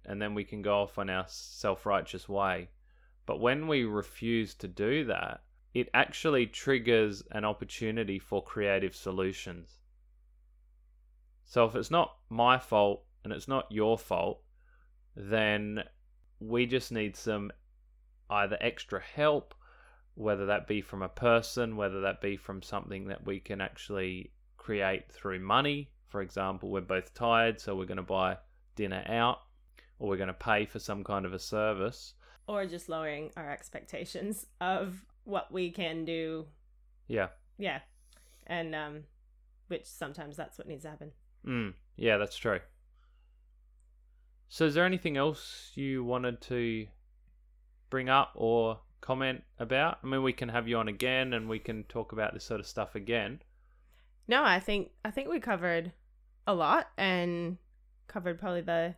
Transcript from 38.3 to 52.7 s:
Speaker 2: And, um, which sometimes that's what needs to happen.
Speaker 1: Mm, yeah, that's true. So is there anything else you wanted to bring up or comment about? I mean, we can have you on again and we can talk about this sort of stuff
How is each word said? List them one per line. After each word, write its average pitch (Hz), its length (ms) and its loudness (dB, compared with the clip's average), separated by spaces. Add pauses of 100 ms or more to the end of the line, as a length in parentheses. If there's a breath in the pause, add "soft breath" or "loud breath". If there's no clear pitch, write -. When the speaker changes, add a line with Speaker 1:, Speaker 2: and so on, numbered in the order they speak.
Speaker 2:
And, 165 260 -4
um, 151 300 -8 (640)
which - 180 -6
sometimes 147 520 -10
that's - 200 -10
what - 100 -12
needs 147 160 -12
to 156 60 -12
happen. 151 220 -16 (340)
Speaker 1:
Mm, 113 280 -2 (220)
yeah, 110 220 4
that's 101 200 0
true. 101 220 0 (1900)
So - 160 2
is 147 100 4
there 175 100 6
anything 180 320 0
else - 580 -2
you 135 280 -2
wanted 123 380 -2
to 117 460 -2 (1040)
bring 131 200 -2
up 139 260 6
or 113 460 4 (180)
comment 131 440 0 (140)
about? 131 460 2
I 131 40 -6
mean, 135 160 0
we 127 100 4
can 120 160 -4
have 117 180 0
you 117 100 2
on 110 100 2
again 127 460 0
and 110 140 -2
we 110 120 -2
can 107 260 -6
talk 110 260 -6
about 110 220 -2
this 98 100 -10
sort 110 160 -4
of 98 80 -10
stuff - 280 -6